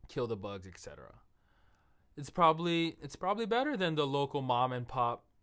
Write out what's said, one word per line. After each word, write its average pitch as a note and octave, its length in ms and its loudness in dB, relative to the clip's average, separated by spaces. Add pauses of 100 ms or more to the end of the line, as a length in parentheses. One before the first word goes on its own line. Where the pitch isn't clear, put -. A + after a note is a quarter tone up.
Kill - 220 -4
the C3 80 -4
bugs, G2 320 -10
et F2 100 -18
cetera. - 340 -16 (1040)
It's C#3+ 140 -10
probably, E3 720 4
it's C#3+ 140 -10
probably G#3 300 -2
better B3+ 300 0
than E3+ 200 0
the D3 100 4
local C#3 360 0
mom B2+ 280 4
and B2 160 -4
pop A#2+ 380 -2 (180)